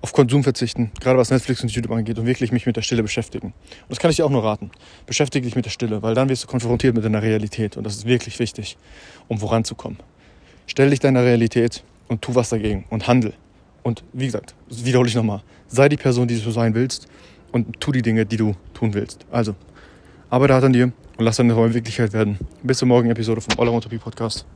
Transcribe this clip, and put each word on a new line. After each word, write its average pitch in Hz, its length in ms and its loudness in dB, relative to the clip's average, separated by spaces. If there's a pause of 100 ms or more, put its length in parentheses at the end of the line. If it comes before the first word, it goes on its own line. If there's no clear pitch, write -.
auf - 80 -10
Konsum 135 320 4
verzichten, 120 560 -2
gerade 127 180 4
was 123 140 4
Netflix 131 320 0
und 117 80 -2
YouTube 110 200 -4
angeht 113 280 -4
und 113 60 -2
wirklich 123 260 0
mich 123 140 0
mit - 100 0
der 113 60 -4
Stille 226 200 -2
beschäftigen. - 460 -6
Und - 420 -20
das - 100 -8
kann 165 120 4
ich 147 60 2
dir 165 80 2
auch 143 40 4
nur 131 140 2
raten. 107 260 -2 (360)
Beschäftige 135 400 -2
dich 117 100 -4
mit 127 80 -2
der 110 60 -8
Stille, 107 340 -4
weil 113 100 0
dann 127 140 2
wirst 131 160 -2
du - 40 -16
konfrontiert 123 460 0
mit 113 120 0
deiner 107 160 0
Realität 110 560 -2
und 107 80 -8
das 101 100 -8
ist 101 100 -12
wirklich 117 320 -2
wichtig, - 400 -8 (520)
um 110 80 -4
voranzukommen. 110 600 -4 (680)
Stell 135 220 2
dich 139 100 2
deiner 131 240 4
Realität 117 600 2 (260)
und 113 120 -4
tu 123 140 -4
was 123 140 2
dagegen 107 400 -2
und 110 180 -6
handel. 120 260 2 (480)
Und 117 300 -4
wie 131 140 -6
gesagt, 110 280 -8 (140)
das 117 160 -14
wiederhole 123 240 4
ich 110 80 -2
nochmal, 107 260 0 (260)
sei 135 200 4
die 147 100 2
Person, 123 300 0
die 117 120 -2
du 113 120 -6
sein 113 240 2
willst 127 320 -2 (460)
und - 260 -2
tu - 140 -2
die 127 80 0
Dinge, 113 240 2
die 107 120 -4
du 107 180 0 (180)
tun 110 200 -2
willst. - 380 -6
Also, 107 240 -2 (760)
arbeite 135 240 4
hart 131 120 4
an 131 80 6
dir 123 180 4 (260)
und 113 60 0
lass 113 140 0
deine 120 160 4
Träume 113 200 4
Wirklichkeit 113 380 -2
werden. 104 280 0 (220)
Bis 131 160 0
zur 127 120 2
morgigen 120 220 4
Episode 113 280 -2
vom - 180 -4
All 117 120 2
I - 20 0
Want 117 140 0
to 110 40 -18
Be 110 100 -8
Podcast. 110 460 -8 (100)